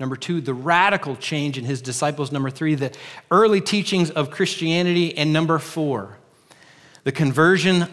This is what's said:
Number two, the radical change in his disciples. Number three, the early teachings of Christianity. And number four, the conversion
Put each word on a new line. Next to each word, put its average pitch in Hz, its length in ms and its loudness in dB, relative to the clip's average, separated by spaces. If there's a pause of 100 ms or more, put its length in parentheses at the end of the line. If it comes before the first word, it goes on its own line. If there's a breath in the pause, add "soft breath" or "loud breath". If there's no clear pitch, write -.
Number 131 160 -6
two, 175 240 -4
the 135 120 -4
radical 170 600 2
change 143 420 -4
in 127 60 -6
his 127 180 -4
disciples. 143 480 -4
Number 135 200 -2
three, 151 260 -2
the 135 160 -4 (400 loud breath)
early 202 300 6
teachings 190 480 0
of 147 220 -2
Christianity. 175 840 0
And 151 160 0
number 160 280 2
four, 127 580 -4 (880 loud breath)
the 139 80 -2
conversion 165 800 4